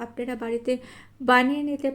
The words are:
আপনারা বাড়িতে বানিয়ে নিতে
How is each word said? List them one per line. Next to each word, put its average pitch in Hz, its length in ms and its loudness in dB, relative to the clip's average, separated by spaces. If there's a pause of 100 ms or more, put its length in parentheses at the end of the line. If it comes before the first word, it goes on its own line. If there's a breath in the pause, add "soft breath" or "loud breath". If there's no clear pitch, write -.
আপনারা 240 380 -8
বাড়িতে 233 300 -2 (580 loud breath)
বানিয়ে 254 400 4
নিতে 277 240 -2